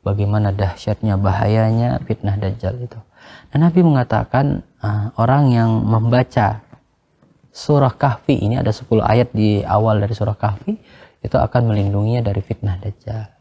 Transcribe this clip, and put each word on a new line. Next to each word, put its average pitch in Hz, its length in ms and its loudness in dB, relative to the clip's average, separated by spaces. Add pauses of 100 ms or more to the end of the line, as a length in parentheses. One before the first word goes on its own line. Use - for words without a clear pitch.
bagaimana 101 480 0
dahsyatnya, 98 640 -2
bahayanya 110 880 0
fitnah 101 320 -4
Dajjal 101 400 -6
itu. 120 160 -12 (560)
Dan 156 160 2
Nabi 170 160 4
mengatakan, 131 800 0
eh, 104 420 -4 (140)
orang 131 320 4
yang 113 320 2
membaca 113 800 0 (880)
surah 139 400 2
Kahfi, - 480 -2
ini 107 160 0
ada 123 160 0
sepuluh - 320 -2
ayat 117 320 2
di 104 320 2
awal 107 320 2
dari 101 160 -2
surah 104 240 -4
Kahfi, 104 320 -4 (480)
itu - 160 -6
akan 117 400 0
melindunginya 104 560 0
dari 101 80 -2
fitnah 101 400 -6
Dajjal. 104 480 -10 (140)